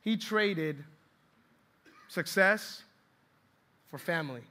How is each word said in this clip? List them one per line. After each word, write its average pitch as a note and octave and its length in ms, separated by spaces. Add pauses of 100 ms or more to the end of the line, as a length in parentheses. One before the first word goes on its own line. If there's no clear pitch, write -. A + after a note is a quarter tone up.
He A3 140
traded F3+ 680 (1200)
success G3 720 (1080)
for C#3 80
family. D3 520